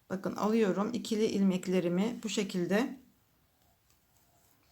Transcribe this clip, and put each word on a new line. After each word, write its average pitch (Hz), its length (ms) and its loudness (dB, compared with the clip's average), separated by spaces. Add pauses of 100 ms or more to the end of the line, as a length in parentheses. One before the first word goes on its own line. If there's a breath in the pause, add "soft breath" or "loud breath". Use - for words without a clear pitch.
bakın 190 260 -6
alıyorum. 208 580 2
İkili 214 320 -2
ilmeklerimi 185 1000 2
bu 220 60 -6
şekilde 196 680 -2 (1700)